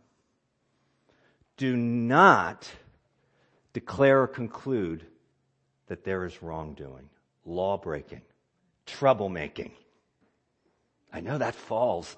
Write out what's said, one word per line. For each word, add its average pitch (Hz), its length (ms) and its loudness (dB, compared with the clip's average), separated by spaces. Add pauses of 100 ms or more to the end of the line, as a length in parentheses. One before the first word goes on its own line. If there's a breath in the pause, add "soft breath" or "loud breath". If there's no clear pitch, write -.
(1600)
do 127 200 0
not 120 960 4 (1000)
declare 135 500 4
or 123 60 2
conclude 107 760 -6 (840)
that 92 160 -12
there 95 200 -4
is 85 160 -12
wrongdoing, 76 680 -12 (360)
law-breaking, 87 800 -4 (640)
troublemaking. 98 840 -2 (1400)
I - 80 -12
know 127 180 -6
that - 180 -4
falls 110 600 -2